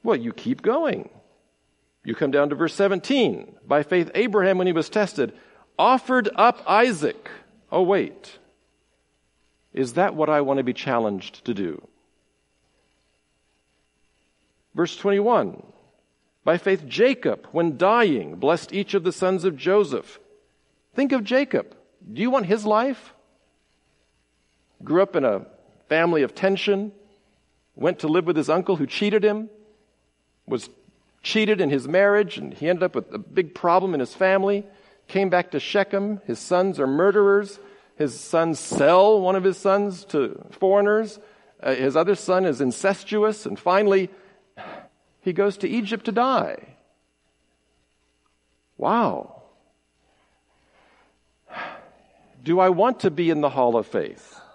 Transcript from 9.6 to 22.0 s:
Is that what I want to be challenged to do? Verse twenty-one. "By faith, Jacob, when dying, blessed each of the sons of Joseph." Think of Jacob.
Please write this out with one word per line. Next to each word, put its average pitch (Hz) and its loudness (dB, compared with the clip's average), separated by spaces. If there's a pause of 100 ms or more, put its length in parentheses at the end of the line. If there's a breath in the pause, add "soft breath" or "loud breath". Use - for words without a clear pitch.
Is 123 -4
that 180 0
what 151 0
I 147 4
want 139 0
to 131 -2
be 123 -2
challenged 113 -4
to 123 -6
do? 95 -6 (3000)
Verse 170 -4
twenty-one. 202 0 (800)
"By 165 2
faith, 180 -2
Jacob, 180 0
when 160 0
dying, 151 2
blessed 143 -2
each 196 -4
of 180 -2
the 180 0
sons 185 -2
of 175 -2
Joseph." 156 -2 (760)
Think 269 0
of 247 0
Jacob. 254 -2 (340)